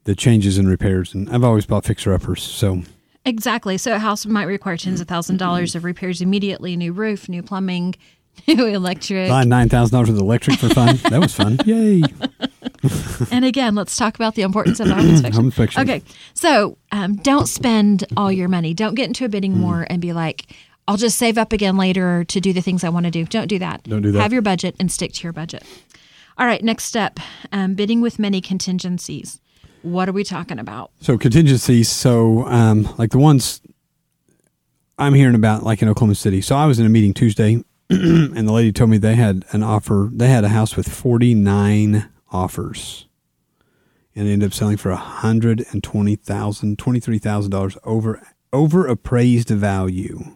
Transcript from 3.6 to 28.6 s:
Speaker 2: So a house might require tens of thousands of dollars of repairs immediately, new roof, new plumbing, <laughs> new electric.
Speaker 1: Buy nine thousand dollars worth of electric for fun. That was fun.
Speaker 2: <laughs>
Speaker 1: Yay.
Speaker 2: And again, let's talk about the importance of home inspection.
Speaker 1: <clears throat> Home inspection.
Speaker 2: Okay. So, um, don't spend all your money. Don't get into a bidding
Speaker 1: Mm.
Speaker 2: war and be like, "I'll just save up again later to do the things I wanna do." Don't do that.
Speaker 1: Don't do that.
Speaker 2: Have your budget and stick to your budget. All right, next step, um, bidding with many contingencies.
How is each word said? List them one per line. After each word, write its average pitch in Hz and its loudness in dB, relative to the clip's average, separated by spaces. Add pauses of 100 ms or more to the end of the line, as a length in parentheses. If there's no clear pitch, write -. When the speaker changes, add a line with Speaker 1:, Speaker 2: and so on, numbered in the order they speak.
Speaker 2:
So 226 -4
a 202 -2
house 214 -4
might 208 -2
require 185 -6
tens 180 -6
of 170 -8
thousands 175 -4
of 185 -2
dollars 175 -2
of 165 -8
repairs 180 -6
immediately, 190 -4
new 170 -4
roof, 202 -6
new 175 -10
plumbing, 180 -6 (260)
<laughs> - -20
new 254 4
electric. 185 -4
Speaker 1:
Buy 131 4
nine 120 4
thousand 120 2
dollars 120 2
worth 110 2
of 98 0
electric 120 0
for 120 0
fun. 120 4 (140)
That 127 2
was 202 0
fun. 135 0
Speaker 2:
<laughs> - -2
Speaker 1:
Yay. 214 4 (1300)
Speaker 2:
And 247 0
again, 254 0
let's 202 -4
talk 220 -2
about 220 -2
the 220 -4
importance 196 0
of 220 -2
home 175 4
inspection. 139 4
Speaker 1:
<clears throat> - 0
Home 117 4
inspection. 127 0
Speaker 2:
Okay. 202 -4 (320)
So, 247 0 (140)
um, 202 -4
don't 277 2
spend 208 2 (120)
all 202 0
your 185 -2
money. 170 -2
Don't 165 -4
get 254 -2
into 254 -6
a 233 -4
bidding 196 -2
Speaker 1:
Mm. 180 2
Speaker 2:
war 170 -2
and 175 -4
be 175 -4
like, 165 -6 (320)
"I'll 208 -2
just 220 0
save 226 0
up 220 -2
again 196 0
later 185 0
to 190 -6
do 185 0
the 180 -2
things 180 -2
I 175 -2
wanna 175 -2
do." 165 -4
Don't 214 -4
do 190 -4
that. 175 -8
Speaker 1:
Don't 110 -4
do 104 2
that. 202 2
Speaker 2:
Have 214 0
your 254 0
budget 185 -2
and 185 -2
stick - -6
to - -12
your 170 -10
budget. 160 -14 (800)
All 247 0
right, 220 -2
next 226 -2
step, - -4 (320)
um, 190 -2
bidding 214 0
with 233 -2
many 202 0
contingencies. 180 -6 (420)